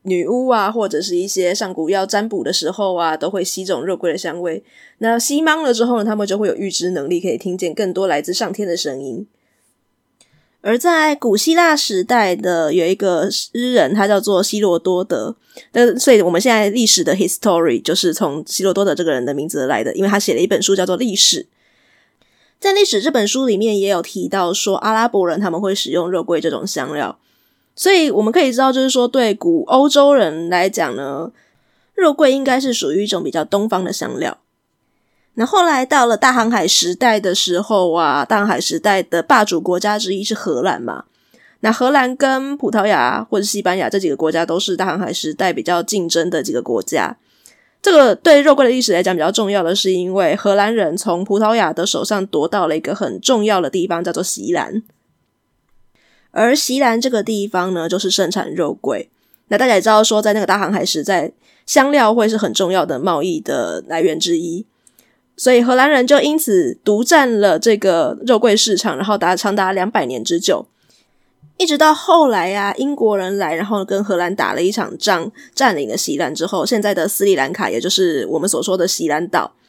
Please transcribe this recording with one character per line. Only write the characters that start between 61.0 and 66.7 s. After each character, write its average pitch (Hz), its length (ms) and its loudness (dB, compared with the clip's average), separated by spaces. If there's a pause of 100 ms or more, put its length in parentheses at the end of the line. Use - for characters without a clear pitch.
代， 170 280 0 (320)
香 277 280 2
料 240 200 4
会 226 160 2
是 220 80 -2
很 202 160 -2
重 180 200 0
要 180 120 2
的 139 140 -4
贸 156 240 0
易 170 160 -2
的 117 480 -4
来 165 160 -4
源 160 160 0
之 170 200 0
一。 170 280 -6 (680)
所 - 160 2
以 240 100 6
荷 254 140 2
兰 269 120 4
人 262 160 4
就 277 160 6
因 302 160 2
此 185 480 0